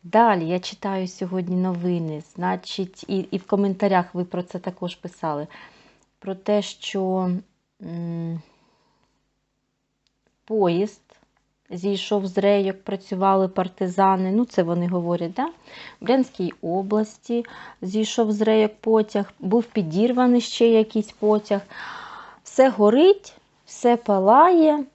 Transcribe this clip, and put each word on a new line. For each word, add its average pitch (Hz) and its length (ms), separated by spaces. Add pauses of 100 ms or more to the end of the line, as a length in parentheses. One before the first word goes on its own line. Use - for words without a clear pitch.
Далі 185 460
я 180 120
читаю 190 480
сьогодні 180 480
новини, 175 640 (120)
значить, 185 720
і, 196 100
і 190 200
в - 80
коментарях 190 680
ви 180 100
про 180 180
це 180 160
також 180 360
писали: 151 520 (720)
про 190 160
те, 202 280
що, 185 680 (520)
м, 170 600 (2000)
поїзд 196 560 (680)
зійшов 196 560
з 185 120
рейок, 196 440
працювали 190 680
партизани, 185 840
ну, 233 120
це - 180
вони 175 260
говорять, 170 440
да? 247 120
В 339 60 (500)
Брянській 254 520 (100)
області 214 840 (380)
зійшов 214 500
з 208 80
рейок 214 400
потяг, 214 580
був 226 260
підірваний 240 760
ще 233 280
якийсь 220 440
потяг. 208 480 (840)
Все - 260
горить, 240 680 (300)
все 240 320
палає. 294 880 (100)